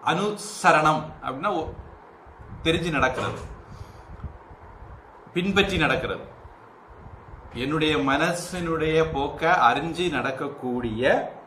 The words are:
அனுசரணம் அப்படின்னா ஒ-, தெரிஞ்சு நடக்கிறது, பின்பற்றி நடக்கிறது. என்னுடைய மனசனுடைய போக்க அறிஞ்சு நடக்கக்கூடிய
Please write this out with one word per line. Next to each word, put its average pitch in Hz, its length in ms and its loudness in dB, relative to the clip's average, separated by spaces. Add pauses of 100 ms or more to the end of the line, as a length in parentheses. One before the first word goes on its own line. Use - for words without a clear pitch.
அனுசரணம் 160 960 2 (200)
அப்படின்னா 135 260 -4
ஒ-, 180 260 -2 (880)
தெரிஞ்சு 165 280 2
நடக்கிறது, 127 500 0 (1900)
பின்பற்றி 190 440 0
நடக்கிறது. 127 480 0 (1300)
என்னுடைய 151 420 2
மனசனுடைய 160 1160 2
போக்க 135 480 2
அறிஞ்சு 156 500 2
நடக்கக்கூடிய 127 1200 0 (140)